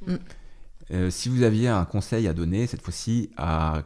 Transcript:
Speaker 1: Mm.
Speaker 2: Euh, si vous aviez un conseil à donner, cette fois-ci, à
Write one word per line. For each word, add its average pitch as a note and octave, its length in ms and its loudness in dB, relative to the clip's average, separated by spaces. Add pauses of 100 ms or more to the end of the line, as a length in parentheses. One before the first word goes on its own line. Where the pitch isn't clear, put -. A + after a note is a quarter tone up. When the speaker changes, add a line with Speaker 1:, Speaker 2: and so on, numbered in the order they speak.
Speaker 1:
Mm. F3+ 80 -2 (800)
Speaker 2:
Euh, F2+ 180 2
si - 180 -4
vous B2 140 4
aviez A2+ 260 6
un G2+ 160 4
conseil A2 440 0
à E2 60 2
donner, F2 340 0
cette - 140 -8
fois-ci, A2+ 540 -2
à D#2+ 500 0